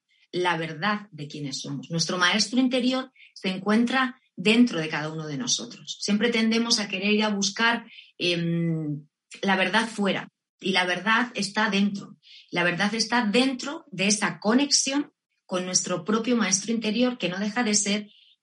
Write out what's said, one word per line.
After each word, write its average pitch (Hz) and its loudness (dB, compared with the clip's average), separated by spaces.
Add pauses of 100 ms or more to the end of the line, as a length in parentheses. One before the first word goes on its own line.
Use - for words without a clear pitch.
(320)
la 175 2
verdad 165 -2
de 147 -12
quiénes 147 -8
somos. 139 -8
Nuestro 165 0
maestro 208 2
interior 254 0 (220)
se - -4
encuentra 233 0 (160)
dentro 208 6
de 156 -2
cada 156 -4
uno 160 -8
de 147 -6
nosotros. - -6
Siempre 214 2
tendemos 226 2
a 196 -4
querer 190 -2
ir 214 4
a 214 2
buscar, 226 0 (320)
em, 170 -2 (360)
la 196 2
verdad 196 2
fuera, 190 -2 (320)
y 190 -2
la 180 2
verdad 208 0
está 214 -2
dentro. 196 0 (360)
La 175 0
verdad 185 0
está 226 0
dentro 262 0
de 190 -2
esa 185 -2
conexión 277 2 (340)
con 185 -4
nuestro 180 -2
propio 226 0
maestro 196 0
interior, 233 0
que 175 -4
no 185 -6
deja 214 -2
de 208 0
ser, 208 -2 (340)